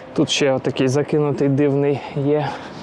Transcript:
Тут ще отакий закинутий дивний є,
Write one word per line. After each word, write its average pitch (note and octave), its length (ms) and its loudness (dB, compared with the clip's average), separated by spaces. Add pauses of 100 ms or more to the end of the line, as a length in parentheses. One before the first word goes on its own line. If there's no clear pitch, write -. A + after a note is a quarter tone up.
(140)
Тут - 160 0
ще C#3 220 2
отакий C3 360 0
закинутий C#3+ 600 0
дивний C#3+ 520 2 (160)
є, C#3+ 320 0 (340)